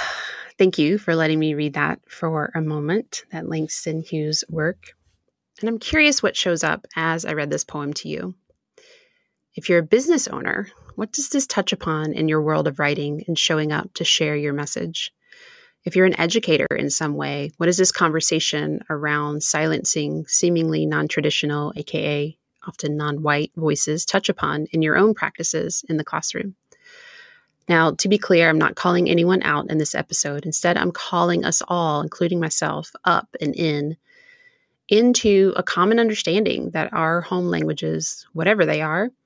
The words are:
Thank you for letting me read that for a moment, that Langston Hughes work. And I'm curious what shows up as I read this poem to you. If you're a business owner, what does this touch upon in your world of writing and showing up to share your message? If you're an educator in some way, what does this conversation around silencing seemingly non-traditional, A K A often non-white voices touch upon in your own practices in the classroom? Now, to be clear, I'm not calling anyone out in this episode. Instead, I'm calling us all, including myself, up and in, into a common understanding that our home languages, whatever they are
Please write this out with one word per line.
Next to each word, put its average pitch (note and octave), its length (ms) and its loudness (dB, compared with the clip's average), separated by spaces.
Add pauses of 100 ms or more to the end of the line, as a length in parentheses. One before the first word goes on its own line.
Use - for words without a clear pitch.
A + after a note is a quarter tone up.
(580)
Thank F#3 200 4
you D#3+ 200 2
for E3+ 160 -2
letting D#3 240 2
me D#3 160 0
read D3 200 -2
that D3 340 -2
for D#3+ 460 -4
a E3 60 -2
moment, D#3 680 -4
that E3 180 -8
Langston D#3+ 520 -4
Hughes D3+ 480 -4
work. D#3+ 460 -4 (680)
And G#3+ 80 -2
I'm A3+ 100 -2
curious D4 440 2
what G3 140 0
shows E3+ 280 0
up D#3 220 -2 (100)
as E3 280 -2
I D#3+ 80 -4
read D3 180 -4
this D3+ 140 -2
poem D3 300 -6
to - 140 -10
you. F3 260 -8 (1200)
If - 140 -6
you're F3 100 6
a E3 40 6
business C4+ 460 2
owner, - 400 -4 (280)
what G#3+ 160 -6
does - 180 -6
this C#4 160 0
touch - 260 0
upon D#3 400 -2
in D#3 160 0
your D#3 140 2
world D#3 260 2
of C#3 100 -4
writing D3 480 -2
and D#3+ 120 -2
showing D#3 340 0
up D#3+ 220 -4
to E3+ 100 -6
share D3+ 320 0
your D3 160 -2
message? D3 600 -6 (720)
If F3 80 -4
you're F#3 100 6
an F#3 140 4
educator E3+ 480 2
in - 240 0
some D3 240 -2
way, C#3+ 440 -6
what E3 80 0
does F3 100 4
this F#3 160 4
conversation D#3 880 0 (100)
around D3 540 -2
silencing D#3 840 -2
seemingly E3 580 4
non-traditional, D3+ 920 0
A D3 80 -8
K D#3 240 -2
A D3 300 -2 (280)
often D3+ 300 -6
non-white D3 580 -2
voices D#3 500 0
touch - 240 0
upon D3+ 440 -2
in D#3+ 100 2
your D#3 160 4
own G#3 160 6
practices - 760 -4
in D#3+ 80 0
the D#3 60 -2
classroom? F#3 540 -6 (1120)
Now, E3 240 4
to F3 160 -2
be G#3 100 4
clear, E3 300 4
I'm D#3 100 4
not D#3 160 2
calling F3 340 2
anyone F3 360 4
out D3+ 260 0
in D#3 80 0
this D3+ 160 -2
episode. D3 500 -4
Instead, E3+ 320 0
I'm F3+ 140 0
calling F3 540 0
us - 240 0
all, E3 320 0
including E3+ 400 -2
myself, D#3 500 -4 (140)
up - 240 2 (120)
and D3 140 -2
in, D3+ 420 -2 (920)
into G#3 640 6
a F#3 80 0
common G#3 380 2
understanding G#3 720 0
that E3 220 -4
our E3 280 0
home F3+ 260 -2
languages, D#3+ 840 -4
whatever F3 340 2
they D3+ 160 2
are F3 300 -2 (140)